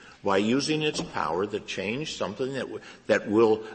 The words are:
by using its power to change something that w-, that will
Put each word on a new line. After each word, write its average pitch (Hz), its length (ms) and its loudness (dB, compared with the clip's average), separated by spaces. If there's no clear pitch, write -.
by 98 140 4
using 135 440 2
its 151 180 -2
power 87 460 -2
to 104 140 -6
change 113 560 -6
something 110 380 -4
that 120 120 -6
w-, - 140 -12
that 107 240 2
will 110 320 6